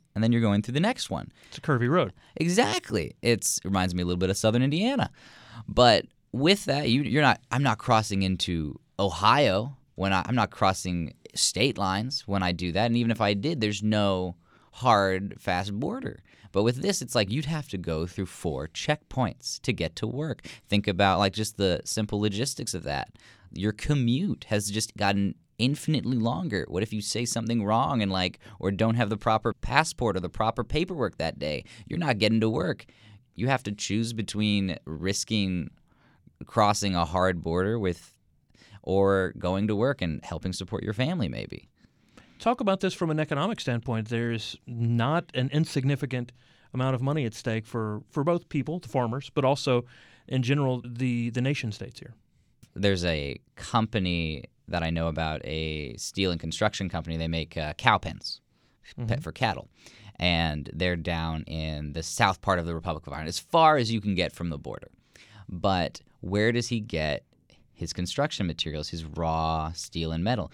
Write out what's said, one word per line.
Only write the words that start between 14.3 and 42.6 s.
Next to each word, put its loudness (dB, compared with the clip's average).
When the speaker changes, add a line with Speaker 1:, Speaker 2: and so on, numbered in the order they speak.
Speaker 1:
hard, 2
fast -2
border. -6
But 2
with 2
this, 0
it's -6
like 2
you'd -2
have -4
to -6
go -2
through -6
four -6
checkpoints -4
to -2
get -2
to -4
work. -6
Think 2
about, 4
like, 4
just -4
the 2
simple -2
logistics -2
of -6
that. -6
Your 0
commute 0
has 0
just -4
gotten 2
infinitely 0
longer. -2
What -2
if -6
you -6
say -4
something -2
wrong 2
and, 0
like, 0
or 0
don't 2
have 2
the -2
proper 0
passport 0
or -4
the -4
proper -2
paperwork -2
that -4
day? -4
You're -4
not 0
getting 4
to 4
work. -2
You -2
have 0
to -4
choose -2
between -2
risking -2
crossing 2
a 2
hard 0
border 0
with, -4
or 4
going 0
to 0
work 0
and -4
helping -6
support -6
your -4
family, -2
maybe. -10
Speaker 2:
Talk 2
about 2